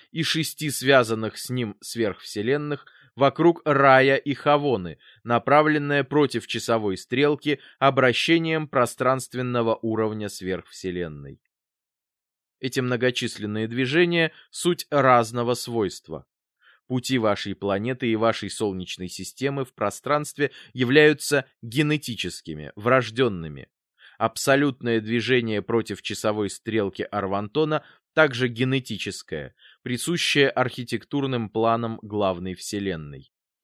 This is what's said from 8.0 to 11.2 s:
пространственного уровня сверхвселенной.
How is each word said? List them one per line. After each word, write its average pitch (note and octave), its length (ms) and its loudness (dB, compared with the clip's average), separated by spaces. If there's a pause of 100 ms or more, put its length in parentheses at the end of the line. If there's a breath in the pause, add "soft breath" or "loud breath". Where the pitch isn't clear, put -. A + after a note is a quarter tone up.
пространственного B2 1120 0
уровня G#2+ 460 -2
сверхвселенной. F2 1120 -8 (1200)